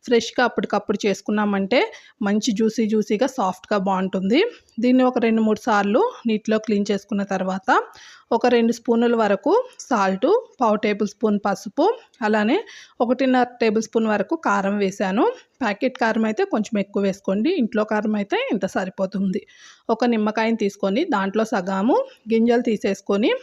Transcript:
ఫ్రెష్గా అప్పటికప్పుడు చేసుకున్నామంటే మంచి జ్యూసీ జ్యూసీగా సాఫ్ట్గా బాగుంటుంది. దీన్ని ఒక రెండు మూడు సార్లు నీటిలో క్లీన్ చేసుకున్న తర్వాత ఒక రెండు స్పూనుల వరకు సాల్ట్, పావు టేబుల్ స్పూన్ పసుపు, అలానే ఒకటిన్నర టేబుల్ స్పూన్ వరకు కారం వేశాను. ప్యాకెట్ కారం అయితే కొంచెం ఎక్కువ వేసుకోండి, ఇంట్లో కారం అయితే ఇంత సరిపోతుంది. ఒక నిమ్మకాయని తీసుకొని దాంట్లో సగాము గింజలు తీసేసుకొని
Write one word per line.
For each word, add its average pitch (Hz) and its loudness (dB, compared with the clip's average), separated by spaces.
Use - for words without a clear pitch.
ఫ్రెష్గా 240 0
అప్పటికప్పుడు 202 -2
చేసుకున్నామంటే 208 0
మంచి 208 0
జ్యూసీ 220 0
జ్యూసీగా 214 0
సాఫ్ట్గా 202 -2
బాగుంటుంది. 190 0
దీన్ని 254 4
ఒక 247 -2
రెండు 226 2
మూడు 214 0
సార్లు 208 2
నీటిలో 214 0
క్లీన్ 202 0
చేసుకున్న 202 -4
తర్వాత 190 -4
ఒక 240 2
రెండు 233 4
స్పూనుల 240 2
వరకు 208 2
సాల్ట్, 196 0
పావు 214 2
టేబుల్ 208 -2
స్పూన్ 208 0
పసుపు, 208 0
అలానే 214 2
ఒకటిన్నర 254 0
టేబుల్ 220 2
స్పూన్ 226 0
వరకు 208 -2
కారం 202 0
వేశాను. 196 0
ప్యాకెట్ 247 -2
కారం 220 0
అయితే 381 0
కొంచెం 220 -2
ఎక్కువ 196 -4
వేసుకోండి, 196 -2
ఇంట్లో 214 0
కారం 214 -2
అయితే 339 -2
ఇంత 190 -4
సరిపోతుంది. 190 -4
ఒక 233 -2
నిమ్మకాయని 220 0
తీసుకొని 196 -2
దాంట్లో 196 0
సగాము 196 0
గింజలు 233 2
తీసేసుకొని 202 -2